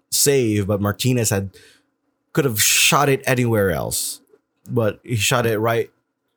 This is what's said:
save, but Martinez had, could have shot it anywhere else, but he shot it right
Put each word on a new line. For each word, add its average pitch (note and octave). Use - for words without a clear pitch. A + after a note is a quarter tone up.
save, A2
but G2+
Martinez A2
had, G2
could D#3
have A2
shot -
it C3+
anywhere A2+
else, -
but A#2
he B2
shot A#2+
it A2+
right A#2